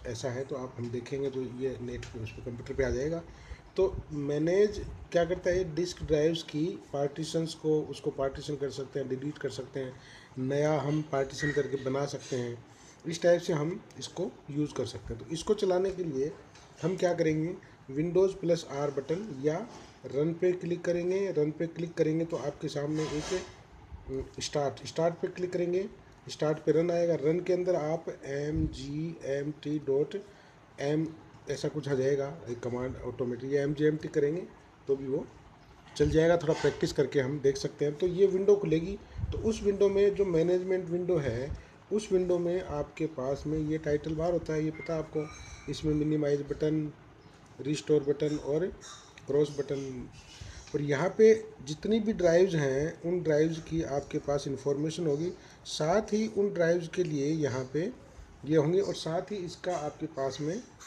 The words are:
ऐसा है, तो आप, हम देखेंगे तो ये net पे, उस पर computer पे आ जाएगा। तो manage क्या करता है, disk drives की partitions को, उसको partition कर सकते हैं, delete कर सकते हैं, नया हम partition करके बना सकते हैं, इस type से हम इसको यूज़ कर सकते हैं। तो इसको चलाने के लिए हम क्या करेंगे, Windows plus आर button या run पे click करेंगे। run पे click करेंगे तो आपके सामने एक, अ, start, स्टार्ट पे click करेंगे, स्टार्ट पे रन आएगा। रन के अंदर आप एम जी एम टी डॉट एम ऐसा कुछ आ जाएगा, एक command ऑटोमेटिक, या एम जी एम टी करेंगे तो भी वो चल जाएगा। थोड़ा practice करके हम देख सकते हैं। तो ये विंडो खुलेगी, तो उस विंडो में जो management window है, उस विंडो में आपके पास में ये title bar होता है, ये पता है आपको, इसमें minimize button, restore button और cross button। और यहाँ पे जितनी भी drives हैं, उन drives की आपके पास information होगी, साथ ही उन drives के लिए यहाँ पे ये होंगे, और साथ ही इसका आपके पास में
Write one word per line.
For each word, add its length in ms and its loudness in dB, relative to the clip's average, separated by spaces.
ऐसा 220 -4
है, 160 -4
तो 100 -6
आप, 220 -8
हम 120 -4
देखेंगे 400 -4
तो 120 -2
ये 400 -4
net 240 -8
पे, 140 -12
उस 120 -8
पर 140 -14
computer 280 -8
पे 100 2
आ 60 2
जाएगा। 340 -2
तो 200 4
manage 760 2
क्या 140 4
करता 240 0
है, 260 0
disk 280 -2
drives 400 2
की 360 -2
partitions 600 -2
को, 280 2
उसको 300 -4
partition 440 -4
कर 140 -4
सकते 300 -6
हैं, 100 -4
delete 280 -4
कर 120 -4
सकते 300 -8
हैं, 140 -6
नया 420 2
हम 220 0
partition 400 0
करके 320 0
बना 220 0
सकते 300 -6
हैं, 300 -4
इस 140 -6
type 200 6
से 120 -2
हम 280 -2
इसको 320 -8
यूज़ 240 -2
कर 120 -2
सकते 280 -10
हैं। 100 -10
तो 100 -16
इसको 200 0
चलाने 380 2
के 120 -6
लिए 280 -2
हम 160 0
क्या 160 4
करेंगे, 400 2
Windows 420 4
plus 380 0
आर 200 -2
button 540 -4
या 220 0
run 280 0
पे 180 2
click 300 -2
करेंगे। 500 0
run 200 2
पे 160 -4
click 260 -6
करेंगे 320 2
तो 120 -6
आपके 300 -6
सामने 360 -2
एक, 380 -2
अ, 300 -8
start, 460 -2
स्टार्ट 280 0
पे 120 -4
click 260 -4
करेंगे, 360 0
स्टार्ट 280 0
पे 140 2
रन 200 4
आएगा। 240 2
रन 240 2
के 140 0
अंदर 220 2
आप 300 -2
एम 420 -2
जी 560 -6
एम 280 -2
टी 280 -4
डॉट 360 0
एम 280 2
ऐसा 180 -4
कुछ 220 -4
आ 40 2
जाएगा, 440 0
एक 100 -6
command 360 -4
ऑटोमेटिक, 580 -4
या 100 4
एम 100 0
जी 120 0
एम 120 4
टी 100 -8
करेंगे 360 0
तो 80 2
भी 120 -6
वो 200 -2
चल 120 4
जाएगा। 280 6
थोड़ा 160 2
practice 400 2
करके 260 2
हम 200 0
देख 180 4
सकते 280 -2
हैं। 120 -2
तो 100 2
ये 200 6
विंडो 280 6
खुलेगी, 440 0
तो 60 -4
उस 260 -2
विंडो 260 4
में 260 6
जो 100 4
management 640 2
window 280 2
है, 560 -4
उस 200 0
विंडो 260 4
में 240 0
आपके 440 -4
पास 420 -4
में 120 0
ये 180 0
title 380 0
bar 180 0
होता 200 -2
है, 120 2
ये 60 0
पता 220 -6
है 60 -2
आपको, 280 -4
इसमें 220 0
minimize 480 2
button, 520 -2
restore 420 2
button 340 2
और 280 0
cross 320 2
button। 500 -6
और 60 0
यहाँ 360 2
पे 280 8
जितनी 340 0
भी 140 0
drives 400 6
हैं, 480 0
उन 220 -2
drives 380 4
की 220 -4
आपके 340 -4
पास 300 -2
information 600 -2
होगी, 240 0
साथ 360 2
ही 260 0
उन 260 0
drives 340 4
के 160 -2
लिए 240 0
यहाँ 460 0
पे 180 0
ये 120 4
होंगे, 220 6
और 160 0
साथ 260 -2
ही 140 -8
इसका 400 -6
आपके 300 -6
पास 360 -4
में 220 -4